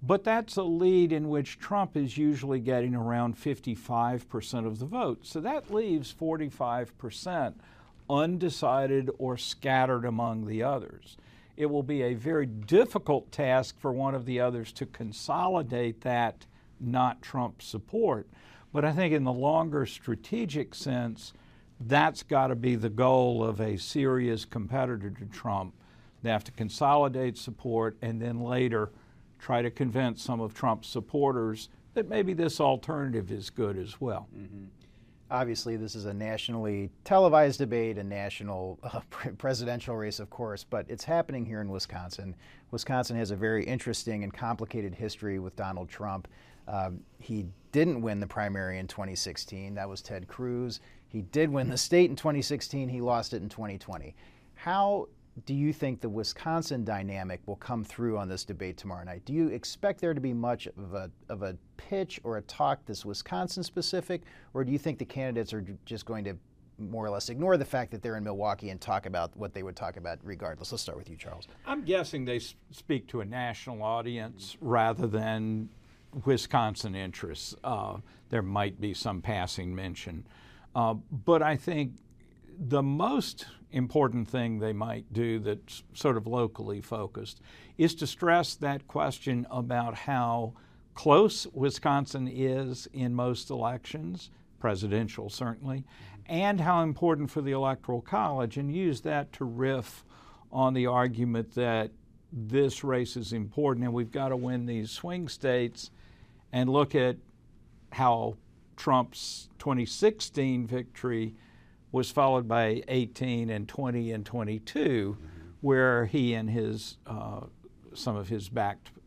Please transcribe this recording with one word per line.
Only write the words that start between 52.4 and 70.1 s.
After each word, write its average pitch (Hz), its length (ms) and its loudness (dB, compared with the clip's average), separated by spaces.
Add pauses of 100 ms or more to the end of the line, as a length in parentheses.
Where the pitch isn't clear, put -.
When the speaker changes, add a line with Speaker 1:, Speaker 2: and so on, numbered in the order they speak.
Speaker 2:
sixteen. 135 460 -4
He 123 120 -4
lost 120 320 0
it 107 80 -4
in 104 80 -6
twenty 104 300 -8
twenty. 78 360 -12 (380)
How 196 540 0 (380)
do 139 80 -4
you 143 200 2
think 135 280 -4
the 117 80 -4
Wisconsin 131 760 -4
dynamic 98 600 -4
will 101 100 -6
come 117 280 -6
through 113 340 -2
on 101 100 -4
this 92 160 -6
debate 92 340 -8
tomorrow 87 260 -10
night? 90 220 -12
Do 131 80 -6
you 160 140 2
expect 196 540 -4
there 170 120 0
to 143 60 -2
be 131 140 -2
much 120 340 -2
of 95 260 -12
a, 92 160 -6 (200)
of 107 140 -6
a 95 120 -6 (220)
pitch - 460 -6
or 113 140 -4
a 101 40 -4
talk 139 440 0
that's 104 200 -10
Wisconsin 180 580 -6
specific, 175 600 -4 (300)
or 131 120 0
do 123 60 -2
you 143 60 2
think 139 220 -4
the 123 60 -4
candidates 120 480 -4
are 107 80 -4
ju-, 95 240 -10
just 110 200 -10
going 110 200 -6
to 98 100 -6 (420)
more 107 280 -6
or 107 40 -2
less 101 200 -4
ignore 165 260 4
the 143 80 2
fact 127 280 -2
that 107 100 -10
they're 113 160 -4
in 104 60 -4
Milwaukee 101 460 -2
and 92 120 -10
talk 104 240 -2
about 87 320 -2
what 98 160 -8
they 95 100 -8
would 92 140 -10
talk 90 180 -6
about 85 280 -8